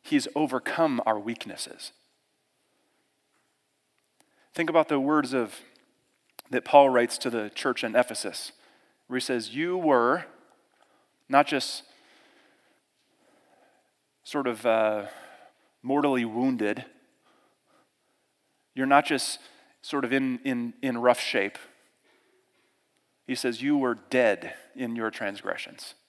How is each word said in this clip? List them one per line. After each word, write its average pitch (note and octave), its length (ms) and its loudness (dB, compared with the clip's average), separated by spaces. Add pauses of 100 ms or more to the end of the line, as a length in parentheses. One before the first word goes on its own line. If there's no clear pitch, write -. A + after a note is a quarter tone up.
He's C#3+ 340 -2
overcome C#3 680 0
our A2 140 2
weaknesses. - 720 -10 (2500)
Think E3 160 -2
about D#3+ 200 4
the C#3+ 100 2
words C#3 340 0
of, A#2+ 280 -2 (920)
that B2 120 -2
Paul C#3+ 280 8
writes A#2+ 260 2
to B2 140 -4
the G#2+ 240 -4
church - 280 -2
in A2 120 -6
Ephesus, - 560 -2 (560)
where B2+ 100 -6
he B2 40 -2
says, A#2 340 -4
"You F3 240 -2
were C#3+ 480 4 (1000)
not C#3 200 4
just - 340 -4 (2500)
sort C#3+ 220 -4
of, A#2 180 -4
uh, G#2+ 440 0 (760)
mortally C3+ 420 2
wounded. A2+ 600 -2 (1900)
You're C3 100 0
not C#3 200 6
just - 340 -2 (420)
sort C#3 240 -2
of A#2+ 80 0
in, C3 300 0
in, A#2+ 400 -4
in A#2+ 160 -2
rough B2 200 6
shape." G2+ 380 -2 (1700)
He C3 80 -6
says, A#2+ 300 -4
"You D3 120 2
were B2+ 200 0
dead G2+ 600 0 (200)
in A#2 200 -6
your A2+ 140 -2
transgressions." - 840 -10 (140)